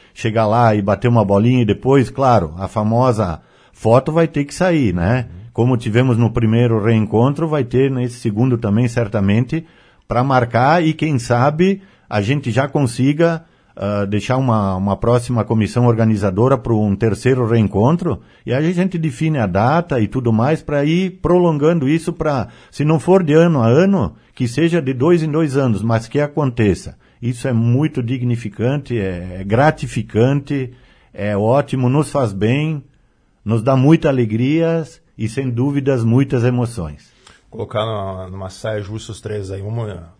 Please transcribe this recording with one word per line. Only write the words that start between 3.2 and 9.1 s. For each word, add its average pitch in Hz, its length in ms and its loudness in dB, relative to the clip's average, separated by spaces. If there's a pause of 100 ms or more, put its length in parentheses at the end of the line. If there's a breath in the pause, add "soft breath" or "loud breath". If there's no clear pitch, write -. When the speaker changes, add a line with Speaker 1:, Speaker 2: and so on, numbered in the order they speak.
Speaker 1:
foto - 400 2
vai 165 140 2
ter 147 180 -4
que 139 100 -10
sair, 165 380 0
né? 101 360 0
Speaker 2:
Uhum. 87 120 -18 (120)
Speaker 1:
Como 123 240 0
tivemos 117 400 0
no 113 160 2
primeiro 113 500 2
reencontro, 117 640 2
vai 151 160 -2
ter 123 280 0
nesse 123 280 -6
segundo 117 400 -2
também, 113 300 0
certamente, 117 760 -2 (440 soft breath)